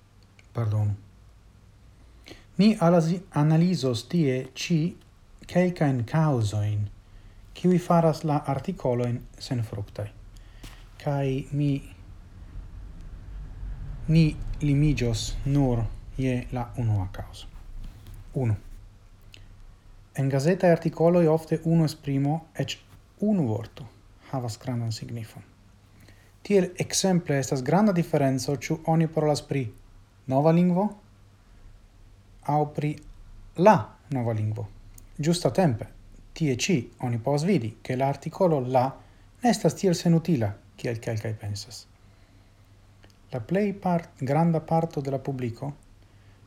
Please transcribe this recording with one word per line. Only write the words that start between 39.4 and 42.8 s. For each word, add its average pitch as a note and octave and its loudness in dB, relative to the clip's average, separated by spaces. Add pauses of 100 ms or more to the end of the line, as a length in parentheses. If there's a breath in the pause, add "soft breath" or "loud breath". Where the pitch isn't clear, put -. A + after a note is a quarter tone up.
ne B3 4
estas - 2
tiel F#3 2
senutila, E3 2 (260)
kiel A#2 -6
kelkaj A2 -6
pensas. - -12 (1500 soft breath)